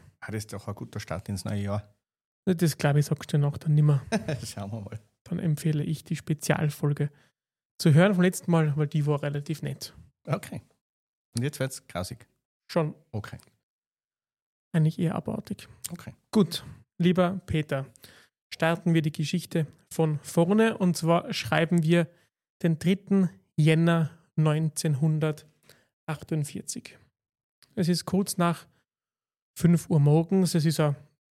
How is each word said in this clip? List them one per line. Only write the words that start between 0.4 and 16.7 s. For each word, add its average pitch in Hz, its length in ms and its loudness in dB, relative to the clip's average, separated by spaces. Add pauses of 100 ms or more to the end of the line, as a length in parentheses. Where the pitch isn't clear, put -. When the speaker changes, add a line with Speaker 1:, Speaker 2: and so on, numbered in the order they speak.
Speaker 1:
ist - 100 -18
doch 101 140 -12
ein 101 80 -6
guter - 240 -10
Start 90 300 -8
ins 98 160 -6
neue 104 180 -4
Jahr. 101 320 -6 (500)
Speaker 2:
Das, 170 320 0
glaube 147 220 2
ich, 143 60 2
sagst - 280 -6
du 156 60 4
nach 143 180 -2
dann 156 160 -2
nimmer. 147 380 4
Speaker 1:
<laughs> 165 340 -4
Schauen 104 280 -10
wir 113 80 -8
mal. 98 180 -12 (240)
Speaker 2:
Dann 175 160 -8
empfehle 151 440 -2
ich, 160 200 -6
die 160 140 -6
Spezialfolge 147 920 -2 (720)
zu 165 120 6
hören 185 200 6
vom 180 80 2
letzten 180 300 0
Mal, 156 260 2
weil 151 100 0
die 147 200 0
war 147 160 0
relativ 143 400 -6
nett. - 320 -8 (320)
Speaker 1:
Okay. - 340 -6 (720)
Und 117 80 -4
jetzt 143 180 -6
wird's - 260 -8
grausig. - 400 -10 (420)
Speaker 2:
Schon. 156 240 0 (180)
Speaker 1:
Okay. 107 260 -10 (1400)
Speaker 2:
Eigentlich 160 260 2
eher 170 160 -2
abartig. - 520 -8 (240)
Speaker 1:
Okay. - 220 -16 (180)
Speaker 2:
Gut, - 320 2 (340)